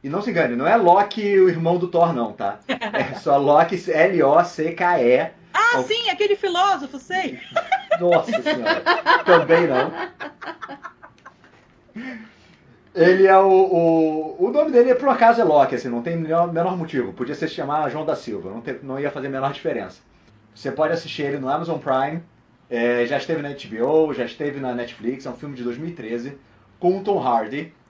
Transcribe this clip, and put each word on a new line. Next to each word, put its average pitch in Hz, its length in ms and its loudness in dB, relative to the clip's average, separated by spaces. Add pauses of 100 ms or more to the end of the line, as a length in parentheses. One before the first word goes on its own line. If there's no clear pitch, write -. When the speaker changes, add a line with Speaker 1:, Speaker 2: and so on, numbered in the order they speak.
Speaker 1:
E 139 40 -10
não 180 140 -6
se 233 80 -4
engane, 151 240 0
não 131 120 -2
é 196 100 4
Loki, 202 640 4
o 185 80 8
irmão 165 280 0
do 175 120 -4
Thor, 170 240 2
não, 117 200 -4
tá? 101 320 -8
Speaker 2:
<laughs> - 40 -20
Speaker 1:
É 208 500 -4
só 143 180 0
Loki, 151 540 4
L 165 320 2
O 151 220 4
C 165 280 -6
K 175 300 0
E. 123 180 4 (320)
Speaker 2:
Ah, 466 220 2
Speaker 1:
É - 40 0
o 254 40 -2
Speaker 2:
sim, 440 260 -4
aquele 392 280 0
filósofo, 349 640 -2
sei. 359 400 -6 (280)
Speaker 1:
<laughs> 679 300 -2
Nossa - 440 0
senhora, 302 400 -2 (420)
também 170 420 4
não. 127 260 -2 (3000)
Ele 185 320 6
é 190 120 8
o, 190 100 6
o, 165 1000 2
o 240 60 -2
nome 302 180 0
dele, 247 240 6
por 262 140 0
acaso, 233 320 4
é 220 40 2
Loki, 151 300 4
assim, 123 140 -6
não 120 140 -4
tem 170 140 -4
menor, 165 360 -2
menor 175 240 -2
motivo. 156 360 -4
Podia 131 220 -8
se 156 140 -6
chamar 147 420 -4
João 156 140 -8
da 156 100 -2
Silva, 95 360 -10
não 113 100 -14
te-, 123 240 -10
não 135 160 -10
ia 143 100 -4
fazer 139 160 -10
a 139 40 -8
menor 135 220 -4
diferença. 113 480 -8 (540)
Você - 160 -8
pode 156 220 -2
assistir 151 300 -8
ele 143 160 -4
no 131 100 -8
Amazon 156 300 -4
Prime, 147 440 -4 (460)
é, 120 380 0
já 139 100 -4
esteve 151 260 -4
na 143 60 -10
H 143 200 -14
B 110 140 -6
O, 151 300 2
já 131 120 -4
esteve 143 360 -8
na 127 140 -6
Netflix, 120 520 -8
é 131 40 -10
um 117 60 -14
filme 143 200 -14
de 123 80 -10
dois 120 120 -6
mil 160 120 -10
e 170 40 -12
treze, 120 460 -10 (400)
com 185 200 0
o 190 40 -10
Tom 202 180 0
Hardy. 127 540 -2 (160)